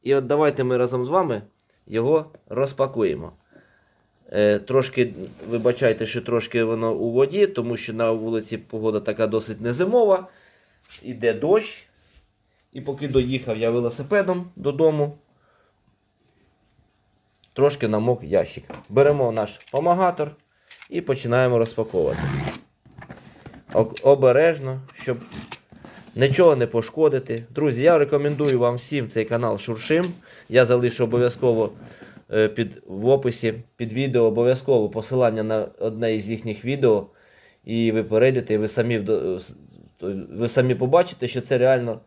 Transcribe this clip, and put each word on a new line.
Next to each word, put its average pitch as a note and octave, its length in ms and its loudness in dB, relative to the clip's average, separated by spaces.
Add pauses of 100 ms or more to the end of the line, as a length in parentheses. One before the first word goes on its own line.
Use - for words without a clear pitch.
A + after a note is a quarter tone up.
І C3+ 140 0
от C3+ 100 0
давайте C#3+ 380 2
ми B2+ 140 2
разом B2 280 0
з C3 40 -10
вами D3+ 320 0 (460)
його C#3 380 0 (240)
розпакуємо. A2+ 800 -2 (1000)
Е, G#2 280 2
трошки, B2+ 540 0 (360)
вибачайте, A#2 560 0
що A#2 160 -6
трошки A#2 420 -2
воно A2+ 300 -2
у A2 180 -4
воді, D3 360 2
тому A#2 300 -6
що A2 160 -10
на A2+ 180 0
вулиці A2 460 -4
погода A2 420 -4
така G#2+ 280 -2
досить G#2+ 340 -4
незимова, F#3 680 2 (760)
іде A#2+ 300 -2
дощ. F3 540 -2 (840)
І C3+ 80 -14
поки C#3 260 -8
доїхав B2+ 500 0
я A2+ 140 2
велосипедом F3 840 -2
додому, D3 600 0 (2250)
трошки C#3 340 0
намок A2 360 0
ящик. E2+ 400 -2 (260)
Беремо C3+ 420 4
наш G#2+ 260 -4 (140)
помагатор F3 600 0 (580)
і F3 120 -6
починаємо B2 560 0
розпаковувати. F#2 600 -2 (1500)
Ок-, A2+ 300 0
обережно, C3+ 800 4 (200)
щоб B2 160 -6 (1000)
нічого C#3 400 4
не A#2+ 120 0
пошкодити. A#2+ 840 -2
Друзі, C#3 320 -2
я E3 160 6
рекомендую C#3+ 640 0
вам A#2+ 160 2
всім B2 340 -6
цей A2 160 -2
канал A#2 320 -2
Шуршим. C3+ 480 -2 (440)
Я B2 160 6
залишу B2 380 2
обов'язково A#2+ 680 2 (600)
е, A2 160 4
під, G#2+ 400 -6
в G2+ 200 -4
описі B2 460 0 (220)
під A2+ 180 -8
відео B2 300 0
обов'язково A#2 640 2
посилання A2+ 540 0
на A2 240 -2 (120)
одне A2 360 -2
із G#2+ 160 -6
їхніх A2 340 -8
відео. A#2+ 420 2 (580)
І A2+ 260 0
ви G#2+ 120 0
перейдете, A#2 500 2
і G#2+ 40 2
ви G#2+ 100 0
самі A#2 300 -2
вдо-, F#2+ 380 -2
с-, - 200 -14 (760)
ви A2+ 160 -4
самі B2+ 280 2
побачите, E3+ 520 2
що B2+ 140 -6
це C3 160 -2
реально A#2+ 500 2